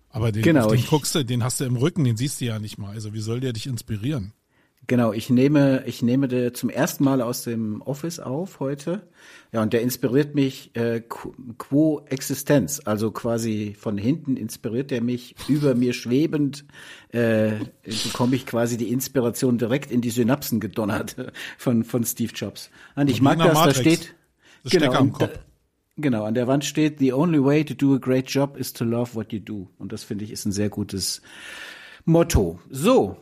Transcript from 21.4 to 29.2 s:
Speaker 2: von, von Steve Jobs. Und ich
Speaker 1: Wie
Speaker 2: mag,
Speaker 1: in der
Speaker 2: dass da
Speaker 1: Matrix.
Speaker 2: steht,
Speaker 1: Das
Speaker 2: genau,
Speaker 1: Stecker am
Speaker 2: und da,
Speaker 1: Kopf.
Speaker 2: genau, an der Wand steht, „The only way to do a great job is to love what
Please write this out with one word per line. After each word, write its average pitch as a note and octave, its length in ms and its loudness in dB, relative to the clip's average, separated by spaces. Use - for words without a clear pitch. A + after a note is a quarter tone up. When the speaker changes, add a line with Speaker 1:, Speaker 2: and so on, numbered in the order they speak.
Speaker 2:
von, A#2 260 2
von A#2 220 -2
Steve - 280 -4
Jobs. - 360 -10
Und C#3+ 140 2
ich A#2 100 0
Speaker 1:
Wie A#2 40 4
Speaker 2:
mag, C#3+ 100 6
Speaker 1:
in E3 60 2
der E3 100 6
Speaker 2:
dass D#3 100 6
da D#3+ 60 6
Speaker 1:
Matrix. C3+ 160 4
Speaker 2:
steht, D#3+ 340 2
Speaker 1:
Das - 80 -8
Speaker 2:
genau, F3 140 6
Speaker 1:
Stecker C3+ 140 4
am C3+ 100 6
Speaker 2:
und - 120 -4
da, - 60 2
Speaker 1:
Kopf. - 120 -14
Speaker 2:
genau, B2 260 0
an G#2+ 100 -2
der A#2+ 140 0
Wand C#3+ 160 2
steht, D3+ 360 0
„The C3+ 120 4
only D3 320 2
way D3 220 4
to C#3+ 80 -8
do C#3 200 2
a C3+ 40 4
great C3 320 0
job C#3 260 0
is - 160 -8
to - 140 -4
love A#2 300 -2
what A2 180 -8